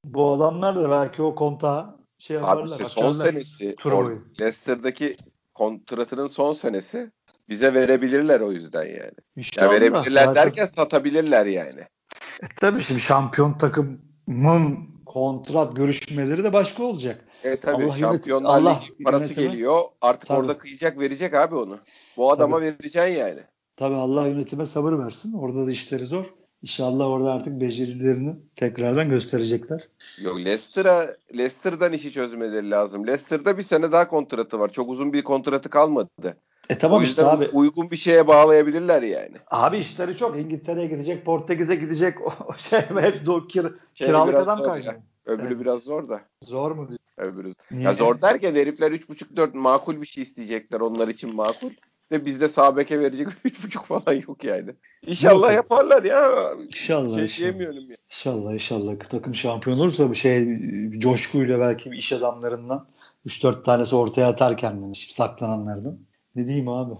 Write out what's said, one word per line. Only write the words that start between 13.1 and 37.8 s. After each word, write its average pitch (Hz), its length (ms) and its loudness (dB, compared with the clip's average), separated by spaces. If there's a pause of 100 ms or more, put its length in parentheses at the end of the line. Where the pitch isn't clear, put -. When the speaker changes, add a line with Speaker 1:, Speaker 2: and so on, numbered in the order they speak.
Speaker 1:
takımın 143 1200 0 (280)
kontrat 131 680 -2
görüşmeleri 143 680 -2
de 208 100 0
başka 202 300 0
olacak. 139 420 -6 (180)
Speaker 2:
E 131 160 -2
tabii, 143 160 -2
Speaker 1:
Allah 131 80 -2
yönet-, 143 160 -2
Speaker 2:
Şampiyonlar 135 500 0
Speaker 1:
Allah 147 320 4
Speaker 2:
Ligi - 220 -18
parası 139 220 2
Speaker 1:
yönetime 143 220 -2
Speaker 2:
geliyor. 127 340 0 (200)
Artık 123 260 0
Speaker 1:
Tabii. 135 120 2
Speaker 2:
orada 131 180 -2
kıyacak, 139 420 -6
verecek 139 340 -4
abi 156 220 2
onu. 107 220 -6 (400)
Bu 131 140 4
adama 151 260 4
Speaker 1:
Tabii. 160 80 -2
Speaker 2:
vereceksin 156 540 -2
yani. 92 200 -4 (360)
Speaker 1:
Tabii 135 200 -2
Allah 135 320 0
yönetime 143 380 -4
sabır 151 340 -2
versin. 127 340 -10
Orada 131 340 -4
da 131 40 -4
işleri 127 340 -8
zor. 180 200 -6 (380)
İnşallah 131 460 -2
orada 131 240 0
artık 127 280 -6
becerilerini 127 720 -2 (200)
tekrardan 123 540 -2
gösterecekler. 117 760 -2 (340)
Speaker 2:
Yok, 92 180 -6
Leicester'a, 160 760 0 (220)
Leicester'dan 165 560 -2
işi 147 180 -8
çözmeleri 117 600 -6
lazım. 104 360 -2
Leicester'da 156 500 -2
bir 202 60 -8
sene 160 280 0
daha 170 160 4
kontratı 117 520 -4
var. 104 120 0
Çok 123 180 -6
uzun 139 240 -4
bir 143 100 0
kontratı 135 460 -2
kalmadı. 143 680 0 (320)
Speaker 1:
E 127 80 0
tamam 185 220 4
Speaker 2:
O 170 40 4
Speaker 1:
işte 156 180 0
Speaker 2:
yüzden 151 160 6
Speaker 1:
abi. 143 160 0
Speaker 2:
uygun 151 380 2